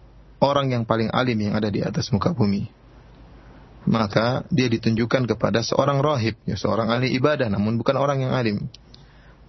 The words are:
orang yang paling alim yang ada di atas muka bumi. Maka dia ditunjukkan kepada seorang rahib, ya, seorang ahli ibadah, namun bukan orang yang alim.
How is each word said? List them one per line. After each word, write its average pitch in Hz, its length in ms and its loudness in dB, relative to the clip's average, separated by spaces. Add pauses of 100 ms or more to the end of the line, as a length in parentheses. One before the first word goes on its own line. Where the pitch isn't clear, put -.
(400)
orang 139 320 2
yang 120 160 -2
paling 113 240 0
alim 123 280 0
yang 104 160 -2
ada 107 120 0
di 101 160 -2
atas - 320 -4
muka 98 160 0
bumi. 104 360 0 (1160)
Maka 113 640 0
dia 127 240 2
ditunjukkan 117 640 0
kepada 107 240 0
seorang 139 400 0
rahib, 131 480 0
ya, - 80 -4
seorang 104 320 -2
ahli 120 320 0
ibadah, 135 320 0
namun 104 240 0
bukan 131 240 0
orang 135 240 0
yang 131 80 -2
alim. 117 400 -2 (760)